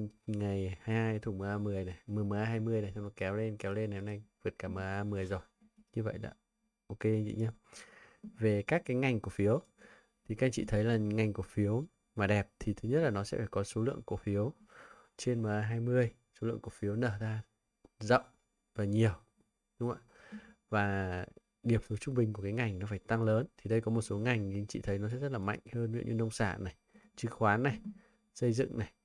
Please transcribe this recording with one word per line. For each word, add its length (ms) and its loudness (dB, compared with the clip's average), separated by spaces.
ngày 540 0
hai 160 0
mươi 80 2
hai 140 0
thủng 200 -6
M 40 -4
A 160 -2
mười 260 -2
này, 220 -8
M 260 0
A 120 0
hai 160 0
mươi 220 0
này, 120 -6
xong 100 -8
nó 120 -8
kéo 180 -2
lên, 220 -2
kéo 160 -4
lên 180 -2
này, 80 -6
hôm 80 -6
nay 160 -6
vượt 160 -4
cả 100 -6
M 100 -4
A 260 -2
mười 220 -2
rồi. 140 -2
Như 80 -2
vậy 160 -4
đã 140 -8
ok 140 -10
anh 260 2
chị 80 -6
nhé. 160 0
Về 400 2
các 220 0
cái 120 0
ngành 240 2
cổ 80 -6
phiếu 340 4
thì 100 -6
các 120 2
anh 60 2
chị 160 -2
thấy 160 4
là 120 4
ngành 360 2
cổ 100 -4
phiếu 440 0
mà 120 2
đẹp 320 4
thì 160 -2
thứ 140 -6
nhất 120 4
là 100 4
nó 140 0
sẽ 140 -2
phải 120 -2
có 140 0
số 180 -2
lượng 240 -2
cổ 100 -2
phiếu 380 0
trên 260 0
M 40 2
A 140 2
hai 200 0
mươi, 300 4
số 60 0
lượng 160 -2
cổ 80 -12
phiếu 260 -2
nở 240 0
ra 220 -2
rộng 240 4
và 100 -2
nhiều, 280 4
đúng 120 -2
không 80 -8
ạ? 400 -20
Và 580 0
điểm 260 4
số 80 -4
trung 180 -6
bình 180 2
của 100 -8
cái 100 -2
ngành 260 0
nó 80 -4
phải 120 -4
tăng 240 0
lớn. 240 4
Thì 120 -4
đây 100 4
có 100 0
một 120 2
số 160 -4
ngành 340 0
anh 140 -4
chị 140 -6
thấy 180 -2
nó 100 -2
sẽ 100 -4
rất 140 -4
là 60 -2
mạnh 220 -2
hơn, 200 -2
ví 80 -2
dụ 60 -6
như 80 -2
nông 160 0
sản 340 0
này, 100 -6
chứng 140 -4
khoán 320 4
này, 180 0
xây 180 2
dựng 260 0
này, 140 -4